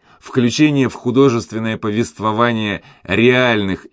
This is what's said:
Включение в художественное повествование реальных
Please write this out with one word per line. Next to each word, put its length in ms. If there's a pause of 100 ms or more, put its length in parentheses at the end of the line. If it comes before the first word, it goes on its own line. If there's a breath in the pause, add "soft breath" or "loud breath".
(200 soft breath)
Включение 720
в 40
художественное 840
повествование 1080 (200 soft breath)
реальных 880